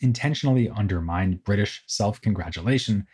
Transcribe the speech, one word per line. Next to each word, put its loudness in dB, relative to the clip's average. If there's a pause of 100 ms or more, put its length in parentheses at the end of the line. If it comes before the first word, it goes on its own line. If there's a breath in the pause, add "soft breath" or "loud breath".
intentionally 2
undermined -2
British 0
self-congratulation -2